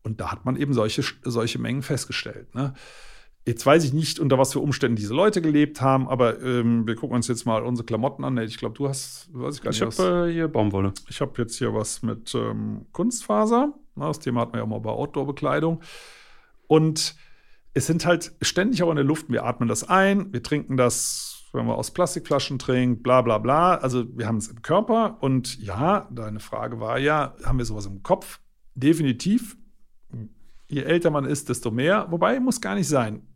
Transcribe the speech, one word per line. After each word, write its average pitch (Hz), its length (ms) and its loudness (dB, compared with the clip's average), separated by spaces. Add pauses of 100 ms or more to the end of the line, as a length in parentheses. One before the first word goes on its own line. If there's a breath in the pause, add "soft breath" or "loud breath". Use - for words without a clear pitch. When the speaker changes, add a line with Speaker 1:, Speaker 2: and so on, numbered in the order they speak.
Speaker 1:
Und 110 200 -6
da - 100 -6
hat - 140 -10
man 127 120 0
eben 143 160 0
solche, 110 300 0 (200)
solche 120 360 -2
Mengen 123 240 -4
festgestellt, - 720 -6
ne? 135 180 -4 (720 loud breath)
Jetzt 117 160 -4
weiß 156 200 8
ich 131 100 0
nicht, 156 260 -2
unter 135 200 4
was - 140 2
für 143 60 0
Umständen 131 360 0
diese 104 180 -4
Leute 202 260 2
gelebt 147 400 2
haben, 131 300 2
aber, 120 320 2
ähm, 117 460 2
wir 113 80 -2
gucken 123 200 -6
uns 117 120 0
jetzt 120 180 -4
mal 110 160 2
unsere 120 240 -4
Klamotten 120 380 -2
an. 131 100 -2
Nee, 113 120 0
ich 107 120 -10
glaub, 113 160 -6
du 143 160 -4
hast, - 440 -10
weiß 131 240 -6
ich - 40 -14
gar - 100 -4
Speaker 2:
Ich 107 100 -2
Speaker 1:
nicht, - 180 -2
Speaker 2:
hab, - 0 -
Speaker 1:
was 180 300 2
Speaker 2:
äh, 165 40 -4
hier 165 140 -2
Baumwolle. 101 460 0 (160)
Speaker 1:
Ich - 120 -8
hab - 160 -4
jetzt 117 180 -4
hier 113 160 -2
was 107 300 -4
mit, 113 320 -6
ähm, 110 580 -4
Kunstfaser. 233 800 0 (200)
Na, 143 140 -6
das 151 100 -2
Thema 120 240 -2
hatten 117 120 -4
wir 117 40 -6
ja 113 60 -4
auch 110 40 -6
mal 107 120 -6
bei 110 100 -6
Outdoor-Bekleidung. 147 920 -2 (880 loud breath)
Und 156 480 4 (580 soft breath)
es - 140 0
sind 160 180 0
halt 175 260 2 (100)
ständig 196 420 2
auch 165 60 4
in 160 60 2
der 143 100 2
Luft. 151 240 0
Wir 117 160 0
atmen 120 240 0
das - 180 -2
ein, 190 460 4
wir 120 80 -4
trinken 147 360 -2
das, - 680 0 (100)
wenn 120 120 -2
man 113 100 0
aus 120 160 -6
Plastikflaschen 147 680 -2
trinkt, 123 440 2
bla, 127 180 6
bla, 113 160 2
bla. 156 380 4
Also 123 300 -2 (120)
wir 110 100 -2
haben 113 100 0
es 101 100 -4
im - 140 -16
Körper. 220 600 2
Und 131 380 0
ja, 117 520 0
deine 107 280 -8
Frage 113 400 -8
war 113 180 -4
ja, 143 460 0
haben 131 160 2
wir 117 60 -2
sowas 104 200 -6
im 98 180 -10
Kopf? - 360 -2 (340)
Definitiv. 156 840 0 (1120)
Je 143 140 -4
älter 170 300 2
man 143 140 0
ist, 143 240 -4
desto 123 220 -2
mehr. 160 380 2
Wobei, 208 300 2
muss 254 220 0
gar 202 140 -2
nicht 180 120 0
sein. 120 340 0 (140)